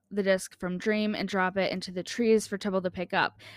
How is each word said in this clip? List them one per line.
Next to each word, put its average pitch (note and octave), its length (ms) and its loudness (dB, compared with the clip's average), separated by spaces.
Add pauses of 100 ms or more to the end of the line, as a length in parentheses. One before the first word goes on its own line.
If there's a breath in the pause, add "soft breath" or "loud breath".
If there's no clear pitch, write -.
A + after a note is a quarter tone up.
(100)
the G3 120 -2
disc F#3+ 360 0
from F3+ 200 -4
Dream G#3+ 360 0
and G3 140 -4
drop F#3 280 0
it F#3+ 160 2
into F#3 180 -6
the F3+ 140 -4
trees A3 420 4
for G3+ 100 -6
Tubbo F#3+ 260 -2
to F3+ 80 -2
pick F3+ 220 -8
up. E3+ 280 0 (160 loud breath)